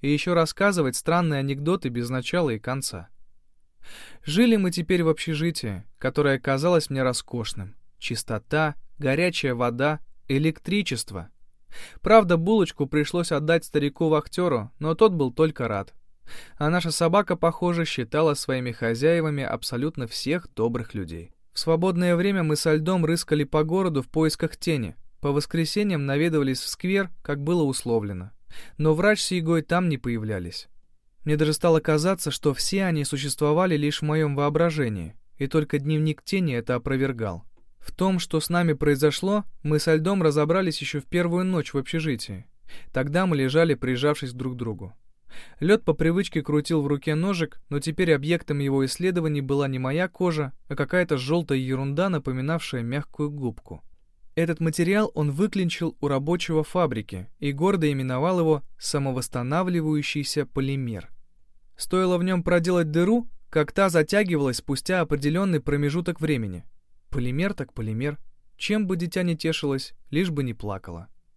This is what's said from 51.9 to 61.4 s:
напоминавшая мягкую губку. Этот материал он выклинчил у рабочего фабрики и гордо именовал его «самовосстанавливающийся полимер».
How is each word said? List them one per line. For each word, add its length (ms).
напоминавшая 720
мягкую 480
губку. 520
Этот 260
материал 540
он 180
выклинчил 680
у 80
рабочего 560
фабрики 640
и 140
гордо 380
именовал 500
его 220
«самовосстанавливающийся 1700
полимер». 640